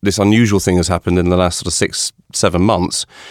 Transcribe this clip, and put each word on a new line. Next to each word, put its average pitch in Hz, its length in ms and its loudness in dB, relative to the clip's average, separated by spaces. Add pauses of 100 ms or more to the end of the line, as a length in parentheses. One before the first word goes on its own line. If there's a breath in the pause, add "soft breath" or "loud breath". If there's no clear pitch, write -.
this 98 160 -2
unusual 104 420 2
thing 92 160 0
has 85 120 0
happened 90 300 0
in 87 120 0
the 90 80 2
last 90 220 0
sort - 60 -8
of 85 60 -4
six, - 400 -4 (220)
seven 87 260 0
months 95 460 0 (240 loud breath)